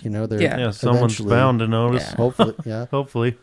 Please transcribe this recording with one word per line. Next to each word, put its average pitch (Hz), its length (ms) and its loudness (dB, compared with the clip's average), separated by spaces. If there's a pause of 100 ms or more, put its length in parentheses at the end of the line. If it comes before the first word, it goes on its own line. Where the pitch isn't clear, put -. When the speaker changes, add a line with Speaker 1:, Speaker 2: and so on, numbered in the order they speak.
Speaker 1:
you 113 80 -6
know, 107 160 -2
they're 107 160 -2
Speaker 2:
Yeah. - 160 0
Speaker 3:
Yeah, 120 140 -2
someone's 120 280 2 (200)
Speaker 1:
eventually 107 100 -4
Speaker 3:
bound 123 300 4
to 113 80 0
notice. 117 420 0
Speaker 2:
Yeah. - 60 -10
Speaker 1:
Hopefully, 120 400 2 (100)
yeah. 113 200 -6
Speaker 3:
<laughs> - 60 -14
Hopefully. 123 520 -2